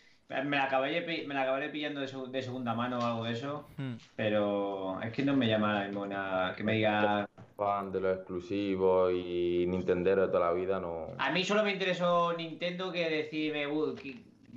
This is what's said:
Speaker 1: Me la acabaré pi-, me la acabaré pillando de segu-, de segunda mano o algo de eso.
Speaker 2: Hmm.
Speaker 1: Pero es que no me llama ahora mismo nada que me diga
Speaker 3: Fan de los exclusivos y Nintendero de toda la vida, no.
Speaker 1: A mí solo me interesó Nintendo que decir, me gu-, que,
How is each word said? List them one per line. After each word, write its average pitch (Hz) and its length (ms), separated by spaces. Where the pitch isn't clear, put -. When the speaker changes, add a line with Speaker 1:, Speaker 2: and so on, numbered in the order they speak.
Speaker 1:
Me 139 280
la 135 80
acabaré 139 360
pi-, 160 260
me 143 60
la 139 80
acabaré 135 280
pillando 147 320
de 135 60
segu-, 131 220
de 127 140
segunda 120 320
mano 123 240
o - 20
algo 117 240
de 117 80
eso. 143 340
Speaker 2:
Hmm. 131 180
Speaker 1:
Pero 101 840
es 117 100
que 135 120
no 139 120
me 123 120
llama 107 260
ahora 101 140
mismo 101 180
nada 95 500
que 104 80
me 110 120
diga 104 520
Speaker 3:
Fan 101 340
de 95 80
los 95 180
exclusivos 92 960
y 87 540
Nintendero 90 540
de 92 60
toda 90 200
la 85 60
vida, 92 260
no. 85 280
Speaker 1:
A - 140
mí 180 120
solo 208 200
me 202 100
interesó 175 640
Nintendo 175 540
que 165 180
decir, 151 440
me 147 140
gu-, 147 280
que, 127 280